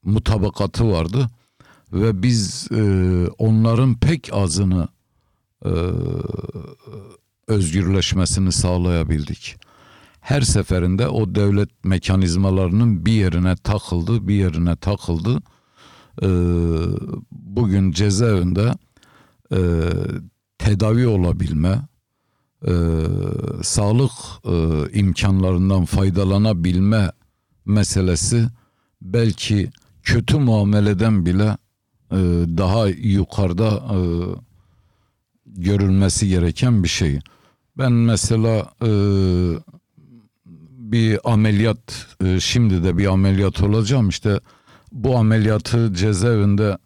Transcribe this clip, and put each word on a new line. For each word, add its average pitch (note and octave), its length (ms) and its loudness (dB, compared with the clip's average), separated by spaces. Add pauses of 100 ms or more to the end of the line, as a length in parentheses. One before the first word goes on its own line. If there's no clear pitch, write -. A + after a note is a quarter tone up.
mutabakatı G#2+ 880 0
vardı. F#2+ 380 0 (640)
Ve G2 300 0
biz, A2+ 480 -2
e, F#2 560 2 (100)
onların A2+ 640 2
pek D3+ 340 0
azını, F#2 540 0 (800)
e, F#2 60 -2 (1800)
özgürleşmesini F#2+ 1040 0
sağlayabildik. E2+ 1040 -2 (640)
Her C#3 220 -2
seferinde F2+ 680 0
o F#2 280 -2
devlet G2+ 500 0
mekanizmalarının F#2+ 1200 0
bir A2 60 2
yerine F#2 440 2
takıldı, G2+ 720 -4
bir G2+ 80 0
yerine E2+ 400 0
takıldı. F#2+ 680 -4 (800)
E, G2 60 0 (1040)
bugün G2 600 0
cezaevinde, G2 800 0 (800)
e, F#2+ 80 -2 (1000)
tedavi G#2+ 500 0
olabilme, F2+ 720 0 (840)
e, F#2+ 60 0 (880)
sağlık, A2 480 0 (340)
e, - 80 -2 (460)
imkanlarından F#2+ 880 2
faydalanabilme G2 1300 0 (540)
meselesi G2 840 0 (540)
belki G#2 680 -2 (340)
kötü A#2+ 340 0
muameleden G#2 880 2
bile, G2+ 320 0 (540)
e, F#2 60 -2 (400)
daha G2+ 300 2
yukarıda, G2 960 0 (120)
e, F#2 40 0 (1500)
görülmesi G2 840 0
gereken G2 560 2
bir E2+ 60 0
şey. C#2+ 300 -2 (580)
Ben C3 140 0
mesela, A2+ 760 0 (200)
e, A2 40 2 (1900)
bir A2+ 560 -2
ameliyat, G#2+ 760 0 (180)
e, F#2 140 2
şimdi G2 440 2
de F2 140 0
bir G2 80 2
ameliyat F#2+ 560 2
olacağım. G#2+ 480 2
İşte G2 300 -2 (520)
bu B2+ 260 -2
ameliyatı A2 760 0
cezaevinde G2+ 920 0